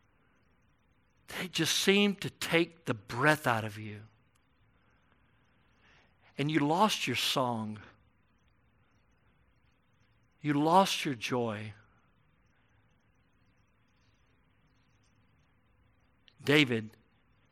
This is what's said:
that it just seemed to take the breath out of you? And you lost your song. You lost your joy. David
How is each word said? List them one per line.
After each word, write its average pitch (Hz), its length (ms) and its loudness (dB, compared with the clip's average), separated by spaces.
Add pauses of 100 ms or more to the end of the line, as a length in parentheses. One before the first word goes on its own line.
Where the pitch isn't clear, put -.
(1300)
that - 160 -8
it 180 80 -10
just - 240 0
seemed 202 460 2
to 131 80 -8
take - 560 -4
the 131 80 -4
breath 131 520 0
out 113 200 0
of 104 120 -10
you? 104 240 -14 (2250)
And 143 140 -2
you 156 80 2
lost 165 480 2
your 123 80 -2
song. 113 640 -2 (2500)
You 147 120 -2
lost 165 500 4
your 143 120 -4
joy. 110 580 -4 (4000)
David 123 480 2 (600)